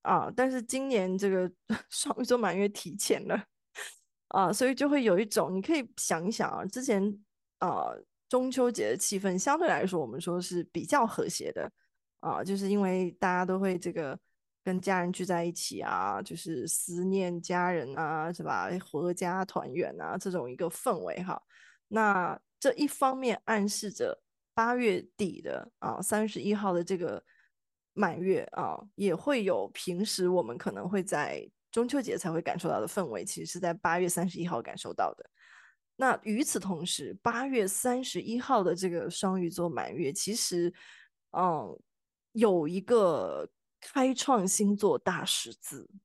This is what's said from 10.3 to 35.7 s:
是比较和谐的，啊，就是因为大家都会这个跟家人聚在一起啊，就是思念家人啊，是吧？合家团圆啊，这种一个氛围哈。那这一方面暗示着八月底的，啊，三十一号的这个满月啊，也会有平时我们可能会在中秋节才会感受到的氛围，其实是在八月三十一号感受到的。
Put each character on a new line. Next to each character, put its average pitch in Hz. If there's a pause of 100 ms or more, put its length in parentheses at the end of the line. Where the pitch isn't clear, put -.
是 175
比 -
较 277
和 -
谐 -
的， - (500)
啊， 120
就 196
是 196
因 202
为 185
大 185
家 180
都 185
会 190
这 175
个 156 (460)
跟 185
家 185
人 180
聚 185
在 170
一 175
起 -
啊， 98
就 -
是 160
思 175
念 185
家 175
人 139
啊， 156
是 170
吧？ 110 (120)
合 175
家 185
团 -
圆 160
啊， 87
这 190
种 143
一 127
个 170
氛 208
围 -
哈。 185 (480)
那 202 (200)
这 277
一 285
方 262
面 254
暗 208
示 202
着 - (340)
八 233
月 233 (140)
底 -
的， -
啊， -
三 214
十 -
一 202
号 202
的 175
这 180
个 117 (680)
满 175
月 185
啊， - (180)
也 190
会 254
有 104
平 180
时 185
我 180
们 113
可 208
能 196
会 190
在 98 (220)
中 240
秋 277
节 208
才 170
会 165
感 -
受 165
到 104
的 107
氛 190
围， 107
其 -
实 165
是 180
在 175
八 170
月 180
三 175
十 -
一 165
号 117
感 -
受 -
到 85
的。 - (680)